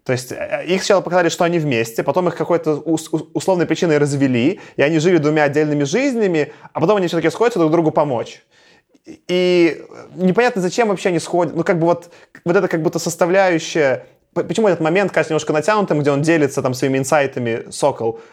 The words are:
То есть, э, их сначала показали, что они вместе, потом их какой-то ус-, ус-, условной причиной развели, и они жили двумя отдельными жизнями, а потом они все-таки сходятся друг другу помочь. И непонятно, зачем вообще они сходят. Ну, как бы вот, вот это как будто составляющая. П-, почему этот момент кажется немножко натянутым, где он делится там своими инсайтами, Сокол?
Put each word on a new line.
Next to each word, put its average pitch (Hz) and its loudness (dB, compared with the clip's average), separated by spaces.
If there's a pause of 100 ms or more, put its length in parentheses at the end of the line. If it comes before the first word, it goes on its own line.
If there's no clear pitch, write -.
То 131 -2
есть, 123 -6
э, 143 -8
их 185 -2
сначала 185 2
показали, 175 2
что 175 -2
они 170 0
вместе, 123 -2
потом 175 0
их 165 -6
какой-то 160 0
ус-, 160 -4
ус-, 156 -4
условной 165 0
причиной 156 2
развели, 135 2 (160)
и 135 2
они 156 2
жили 175 4
двумя 151 2
отдельными 147 0
жизнями, 202 0 (200)
а - -6
потом 208 2
они 180 0
все-таки 160 0
сходятся 226 0
друг 156 2
другу 165 2
помочь. 143 -2 (840)
И 180 2 (340)
непонятно, 185 2
зачем 208 0
вообще 196 -2
они 165 0
сходят. 175 -2
Ну, 165 -2
как 180 0
бы 160 2
вот, 170 -2 (340)
вот 170 2
это 190 2
как 165 -2
будто 165 -2
составляющая. 170 0 (280)
П-, 170 -2
почему 208 0
этот 165 2
момент 175 0
кажется 160 0
немножко 151 -2
натянутым, 185 0
где 143 2
он 143 0
делится 151 2
там 127 -2
своими 135 0
инсайтами, 135 -2
Сокол? 113 -2 (120)